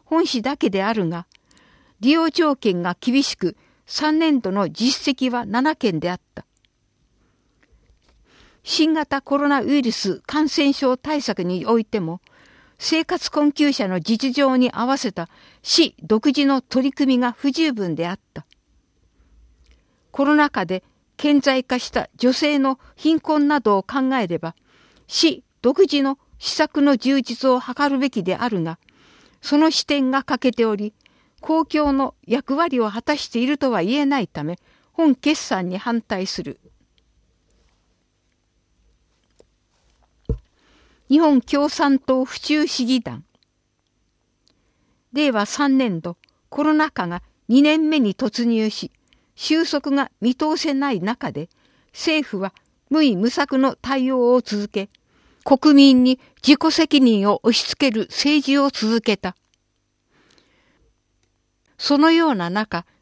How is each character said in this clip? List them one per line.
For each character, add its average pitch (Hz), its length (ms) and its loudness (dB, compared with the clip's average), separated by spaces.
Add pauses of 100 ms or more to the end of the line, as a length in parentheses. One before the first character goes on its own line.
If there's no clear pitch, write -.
本 320 240 0
市 240 140 -4
だ - 160 -6
け - 120 -2
で 190 140 -2
あ 214 100 0
る 185 160 -2
が、 170 160 -8 (720)
利 247 120 2
用 330 180 2
条 302 260 0
件 180 260 -2
が 175 180 -4
厳 269 240 0
し - 120 -6
く、 170 200 -4 (320)
三 311 320 -2
年 302 220 2
度 185 100 -4
の 190 180 0
実 254 460 -2
績 262 140 -2
は 240 160 -6
七 262 300 -2
件 170 240 -2
で 175 120 -4
あ 180 40 -8
っ - 40 -12 (140)
た。 - 120 -16 (2250)
新 320 300 0
型 285 280 -4
コ 277 160 -2
ロ 285 100 0
ナ 277 140 2
ウ 214 100 -2
イ 285 100 2
ル 233 100 -2
ス - 340 -6
感 302 240 -2
染 285 240 2
症 254 240 0
対 294 240 -4
策 190 220 -4
に 180 220 -4
お 233 120 2
い 220 80 -2
て 214 140 -6
も、 170 220 -8 (560)
生 320 280 -2
活 - 260 -6
困 294 200 2
窮 294 200 2
者 208 160 -2
の 185 120 -2
実 233 340 -2
情 262 240 2
に 247 140 2
合 226 140 -6
わ 269 120 0
せ 220 140 -6
た 170 180 -10 (320)
市 - 420 0
独 220 240 0
自 277 180 2
の 269 160 2
取 262 280 -2
り - 40 -6
組 262 240 2
み 240 40 0
が 240 100 -2
不 277 200 -2
十 320 220 0
分 185 220 -4
で 165 120 -4
あ 180 60 -6
っ - 60 -12 (140)
た。 - 120 -16 (1700)
コ 277 140 -2
ロ 302 100 4
ナ 294 140 2
禍 190 160 -4
で 185 180 -6 (320)
顕 294 240 2
在 262 240 0
化 247 160 -4
し - 100 -10
た - 280 -4
女 247 160 2
性 294 260 0
の 269 200 -2 (160)
貧 311 240 0
困 302 280 0
な 294 120 0
ど 202 180 2
を 190 60 -4
考 262 340 -4
え 208 100 -2
れ 170 120 -4
ば、 165 160 -12 (520)
市 - 360 0 (180)
独 269 200 2
自 285 200 2
の 269 180 -2 (180)
施 - 180 -8
策 302 260 0
の 285 160 4
充 269 240 0
実 240 280 -4
を 247 100 2
図 285 300 -4
る 277 80 -2
べ 269 120 -2
き 196 140 -6
で 180 120 -2
あ 247 120 -4
る 202 160 -4
が、 165 140 -8 (640)
そ - 160 0
の 311 140 4
視 - 160 -4
点 269 240 0
が 269 120 0
欠 - 180 -4
け 254 100 2
て 226 140 0
お 214 100 0
り、 208 180 -6 (480)
公 320 240 0
共 294 280 0
の 269 220 -2 (100)
役 262 300 -4
割 285 240 0
を 220 100 0
果 214 120 -8
た 302 160 -2
し - 120 -12
て 233 100 -4
い 254 80 0
る 294 100 0
と 262 140 0
は 180 120 0
言 254 180 0
え 285 40 0
な 277 140 0
い 190 80 -4
た 151 160 -10
め、 170 140 -6 (340)
本 311 240 2
決 294 260 -2
算 185 280 -4
に 180 80 -6
反 233 240 -4
対 190 260 -6
す - 160 -8
る。 - 160 -14 (4000)
日 285 120 6
本 294 220 4
共 285 280 0
産 277 300 0
党 262 260 0
府 - 140 -10
中 302 260 0
市 247 200 -4
議 254 140 0
団。 135 240 -10 (1900)
令 285 180 2
和 208 140 0
三 277 320 0
年 202 240 0
度、 170 160 -10 (320)
コ 294 140 -4
ロ 302 100 2
ナ 311 160 2
禍 180 180 -6
が 175 140 -8 (260)
二 254 140 6
年 311 280 4
目 311 100 2
に 208 160 2
突 233 300 -4
入 220 240 0
し、 - 220 -10 (440)
収 320 340 0
束 285 220 -4
が 277 280 0
見 247 160 0
通 311 220 -2
せ 285 160 -2
な 277 180 -2
い 185 100 -2
中 226 300 -6
で、 151 180 -10 (440)
政 311 340 -2
府 196 120 -8
は 190 140 -6 (360)
無 311 140 4
為 240 120 4
無 214 140 0
策 269 300 -2
の 262 160 2
対 262 360 -2
応 247 220 2
を 254 80 4
続 208 260 -6
け、 196 220 -6 (540)
国 277 320 6
民 269 280 8
に 254 160 2 (220)
自 277 160 6
己 320 160 0
責 311 260 2
任 208 300 4
を 196 140 0
押 226 100 4
し - 140 -4
付 269 240 0
け 214 40 -2
る 220 140 -4
政 294 340 0
治 277 140 2
を 277 140 2
続 220 280 -2
け 208 160 0
た。 185 200 -8 (2500)
そ 285 220 2
の 320 120 6
よ 330 180 4
う 247 60 0
な 175 140 -4
中、 185 360 -6 (160)